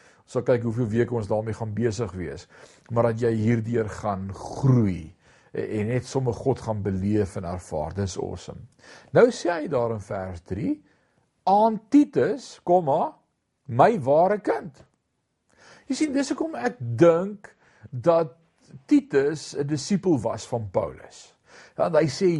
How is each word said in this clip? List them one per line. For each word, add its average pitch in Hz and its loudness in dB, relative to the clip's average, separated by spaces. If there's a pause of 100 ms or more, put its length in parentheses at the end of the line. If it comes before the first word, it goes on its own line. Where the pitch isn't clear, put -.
(220)
ons - -12
sal 113 -2
kyk 120 2
hoeveel 117 -2
weke 117 0
ons 104 -6
daarmee 110 -2
gaan 110 -6
besig 110 -2
wees, 76 -10 (480)
maar 117 4
dat 113 -2
jy 113 2
hierdeur 113 0
gaan 98 -4
groei 98 0 (400)
en, 110 -6
en 107 -4
net 127 -4
sommer 127 -2
God 127 -2
gaan 110 -4
beleef 101 -2
en 87 -8
ervaar. 85 -8
Dis 98 -4
awesome. - -12 (500)
Nou 196 8
sê 339 -4
hy 311 -4
daar 117 0
in 98 -10
vers 92 -8
drie, 170 -4 (760)
"Aan 214 2
Titus, 233 2 (100)
komma, 175 2 (560)
my 139 6
ware 170 4
kind." 285 -6 (1000)
Jy 262 -6
sien, 302 0
dis 269 0
hoekom 320 -4
ek 240 -4
dink 165 2 (400)
dat 165 0 (560)
Titus 151 0
'n 143 -2
disipel 160 0
was 101 -6
van 113 -4
Paulus. - -6 (420)
Want 156 0
hy 156 6
sê, 185 -2 (140)